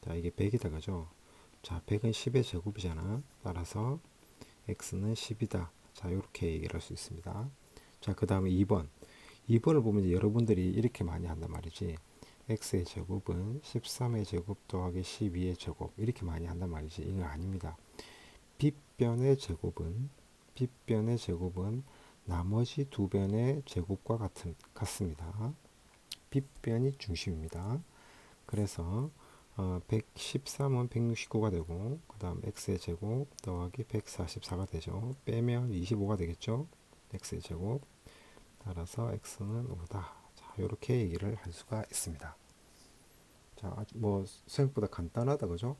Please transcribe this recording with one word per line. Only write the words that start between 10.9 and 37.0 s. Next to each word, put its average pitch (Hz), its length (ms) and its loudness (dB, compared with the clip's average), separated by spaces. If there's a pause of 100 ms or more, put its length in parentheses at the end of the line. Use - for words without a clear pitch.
많이 85 240 -2
한단 82 240 -4
말이지. 82 460 -6 (500)
X의 101 380 0
제곱은 95 760 -2
십삼의 120 600 -2
제곱 98 460 -4
더하기 90 340 0
십이의 90 540 0
제곱, - 400 -6
이렇게 110 260 -2
많이 82 220 -2
한단 87 240 -2
말이지. 78 320 -6
이건 92 220 -2
아닙니다. 80 540 -4 (800)
빗변의 131 800 4
제곱은, 90 720 -2 (460)
빗변의 117 640 2
제곱은 92 680 0 (420)
나머지 101 600 2
두 101 240 0
변의 107 560 4
제곱과 95 520 -2
같은, 92 380 -4 (180)
같습니다. 90 800 -4 (760)
빗변이 135 680 0
중심입니다. 87 840 -2 (640)
그래서, 101 640 0 (460)
어, 90 320 0
백십삼은 127 1000 0
백육십구가 117 600 2
되고, 90 580 -2
그 - 120 -18
다음 87 240 -4
X의 101 360 -2
제곱 110 480 -2 (140)
더하기 90 420 -4
백사십사가 - 840 -4
되죠. 92 480 -4 (100)
빼면 120 480 2
이십오가 98 420 2
되겠죠. 98 520 -2 (460)